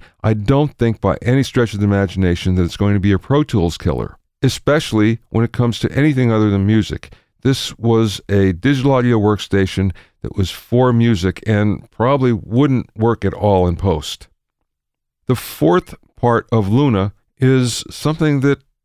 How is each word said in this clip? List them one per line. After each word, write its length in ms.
I 120
don't 440
think 220
by 220
any 220
stretch 300
of 60
the 60
imagination 680
that 100
it's 100
going 180
to 60
be 140
a 40
Pro 260
Tools 340
killer, 400
especially 760
when 160
it 80
comes 260
to 140
anything 360
other 200
than 180
music. 460
This 340
was 500
a 240
digital 400
audio 260
workstation 760
that 120
was 160
for 400
music 560
and 420
probably 440
wouldn't 640
work 260
at 100
all 320
in 120
post. 500
The 80
fourth 600
part 340
of 160
Luna 460
is 520
something 520
that 200